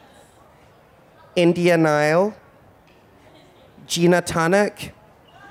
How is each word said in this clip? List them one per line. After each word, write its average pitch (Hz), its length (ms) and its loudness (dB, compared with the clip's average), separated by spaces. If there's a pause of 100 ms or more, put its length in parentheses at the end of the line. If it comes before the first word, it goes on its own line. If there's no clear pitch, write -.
(1400)
India 175 400 2
Nile? 160 580 0 (1500)
Gina 170 360 0
Tonic? 180 720 -4 (560)